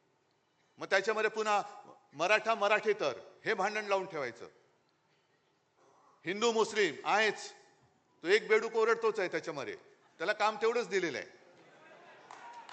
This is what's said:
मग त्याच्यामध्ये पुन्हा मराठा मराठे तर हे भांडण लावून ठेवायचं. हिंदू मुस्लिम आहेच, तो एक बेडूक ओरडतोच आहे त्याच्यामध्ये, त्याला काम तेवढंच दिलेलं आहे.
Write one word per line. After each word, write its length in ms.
मग 80
त्याच्यामध्ये 440
पुन्हा 320
मराठा 420
मराठे 380
तर 200
हे 80
भांडण 320
लावून 200
ठेवायचं. 400
हिंदू 260
मुस्लिम 440
आहेच, 480
तो 40
एक 200
बेडूक 280
ओरडतोच 440
आहे 80
त्याच्यामध्ये, 480
त्याला 160
काम 220
तेवढंच 320
दिलेलं 300
आहे. 100